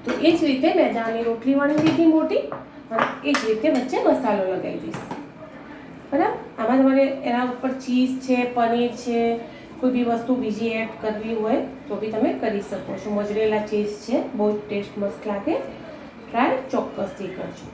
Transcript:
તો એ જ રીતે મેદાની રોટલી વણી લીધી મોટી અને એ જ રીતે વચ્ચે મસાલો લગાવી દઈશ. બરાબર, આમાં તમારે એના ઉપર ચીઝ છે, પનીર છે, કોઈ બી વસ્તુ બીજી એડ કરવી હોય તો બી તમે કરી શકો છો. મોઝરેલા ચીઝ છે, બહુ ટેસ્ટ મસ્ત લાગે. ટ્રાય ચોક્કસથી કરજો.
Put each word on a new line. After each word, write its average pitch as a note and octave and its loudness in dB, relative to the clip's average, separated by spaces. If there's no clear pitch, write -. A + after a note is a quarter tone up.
તો - -4
એ D#4+ 6
જ D#4+ 2
રીતે C#4 2
મેદાની A3+ 2
રોટલી A#3 0
વણી C#4+ 4
લીધી D#4+ 4
મોટી D#4+ 4
અને - -4
એ C#4+ 2
જ - 2
રીતે C#4+ 2
વચ્ચે C4+ 0
મસાલો G3+ 2
લગાવી E3+ -6
દઈશ. - -8
બરાબર, F4+ 0
આમાં B3 4
તમારે C4+ 8
એના B3 0
ઉપર C4 -2
ચીઝ B3+ 2
છે, B3 0
પનીર A#3+ 2
છે, A#3 0
કોઈ B3+ 4
બી A#3+ 2
વસ્તુ A#3 2
બીજી G#3+ -2
એડ A3 -2
કરવી G#3+ -2
હોય A3 0
તો G3+ -4
બી G#3+ -4
તમે C4 2
કરી G#3 -2
શકો G3 -8
છો. G#3+ -8
મોઝરેલા G#3 2
ચીઝ G#3 0
છે, - -2
બહુ G#3 0
ટેસ્ટ G3+ -6
મસ્ત G3+ -4
લાગે. G#3+ 0
ટ્રાય C#4 2
ચોક્કસથી F#3+ -4
કરજો. - -10